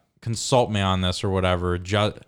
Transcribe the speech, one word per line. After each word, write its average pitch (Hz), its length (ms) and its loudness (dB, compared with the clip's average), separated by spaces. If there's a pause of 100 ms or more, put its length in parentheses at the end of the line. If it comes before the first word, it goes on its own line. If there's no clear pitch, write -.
(220)
consult 117 500 0
me 101 100 0
on 95 200 2
this 90 220 -2
or 101 60 0
whatever, 90 480 0
ju-, 104 360 0 (140)